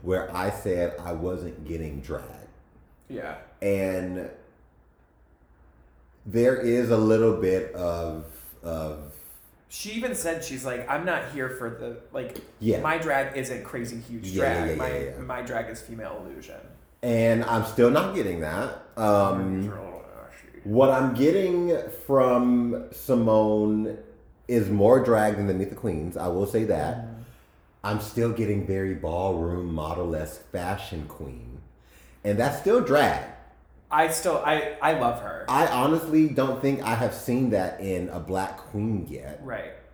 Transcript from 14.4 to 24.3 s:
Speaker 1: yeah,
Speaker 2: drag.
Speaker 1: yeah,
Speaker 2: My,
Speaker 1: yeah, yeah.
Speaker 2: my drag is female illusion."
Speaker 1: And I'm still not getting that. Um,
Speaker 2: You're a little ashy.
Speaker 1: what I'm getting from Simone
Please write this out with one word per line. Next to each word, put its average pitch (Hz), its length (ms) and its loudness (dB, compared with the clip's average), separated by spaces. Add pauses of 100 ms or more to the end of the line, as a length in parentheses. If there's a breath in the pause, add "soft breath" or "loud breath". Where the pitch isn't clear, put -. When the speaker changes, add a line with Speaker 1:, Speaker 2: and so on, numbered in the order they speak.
Speaker 1:
yeah, 131 100 2
Speaker 2:
drag. 82 160 -2
Speaker 1:
yeah, 78 60 -2
Speaker 2:
My, 127 120 -4 (100)
Speaker 1:
yeah, 69 60 -4 (120)
yeah. - 60 -12
Speaker 2:
my 127 200 -8
drag 117 260 -6
is 117 120 -12
female 113 440 -12
illusion." - 360 -14 (420)
Speaker 1:
And 117 420 4
I'm 113 200 2
still 120 260 6
not 190 240 2
getting 95 280 -2
that. 90 260 -2 (280)
Um, 98 680 4
Speaker 2:
You're 101 140 -8
a 92 60 -12
little 87 200 -14 (240)
ashy. - 340 -20
Speaker 1:
what 123 280 6
I'm 131 240 4
getting 175 640 4 (300)
from 123 840 4
Simone 107 1080 2 (500)